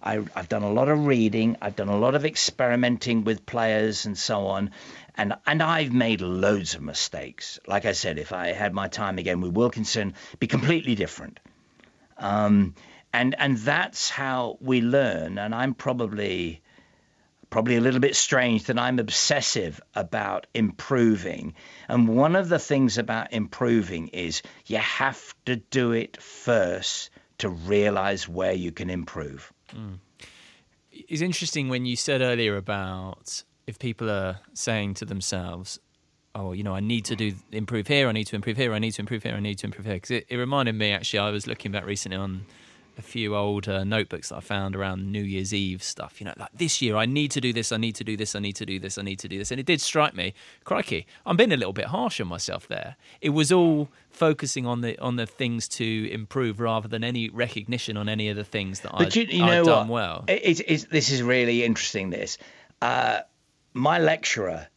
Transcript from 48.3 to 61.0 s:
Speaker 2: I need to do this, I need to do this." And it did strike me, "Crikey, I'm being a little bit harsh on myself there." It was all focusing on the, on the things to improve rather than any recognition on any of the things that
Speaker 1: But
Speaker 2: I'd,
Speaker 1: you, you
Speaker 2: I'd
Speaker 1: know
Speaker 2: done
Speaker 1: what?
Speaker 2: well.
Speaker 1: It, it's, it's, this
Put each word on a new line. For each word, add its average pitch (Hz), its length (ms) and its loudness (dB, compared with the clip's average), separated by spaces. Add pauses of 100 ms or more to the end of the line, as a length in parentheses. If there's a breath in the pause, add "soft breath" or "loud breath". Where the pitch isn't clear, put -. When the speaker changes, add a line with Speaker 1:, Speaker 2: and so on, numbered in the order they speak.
Speaker 2:
I 101 40 -4
need 101 180 -4
to 107 80 -6
do 98 120 -6
this, 95 200 -8
I 101 40 -8
need 98 180 -6
to - 80 -12
do 92 100 -6
this." 101 140 -6
And 127 80 -6
it 131 60 -6
did 151 160 2
strike 151 320 0
me, 92 200 -4 (320 loud breath)
"Crikey, 123 420 -2 (180 loud breath)
I'm 175 120 0
being 214 160 6
a 139 40 2
little 101 160 -2
bit 101 120 -4
harsh 196 360 -4
on 98 60 -4
myself 87 400 -6
there." - 300 -8 (240 loud breath)
It 151 80 0
was 151 220 4
all 165 380 6 (220 soft breath)
focusing 135 540 0
on 120 160 -2
the, 117 180 -4
on 123 160 -2
the 117 100 -2
things 117 440 -4
to 110 420 -2
improve 110 480 -2
rather 113 300 0
than 113 140 -4
any 120 260 -2
recognition 117 680 -4
on 104 140 -2
any 107 200 0
of 104 60 -2
the 104 80 -6
things 95 380 -6
that - 100 -10
Speaker 1:
But 165 160 2
Speaker 2:
I'd, 190 80 -2
Speaker 1:
you, 233 80 4
you 175 220 0
Speaker 2:
I'd - 20 6
Speaker 1:
know 175 160 6
Speaker 2:
done 139 240 6
Speaker 1:
what? 117 140 0
Speaker 2:
well. 85 260 -4
Speaker 1:
It, 185 160 2
it's, 175 240 4
it's, 156 180 2
this 147 240 0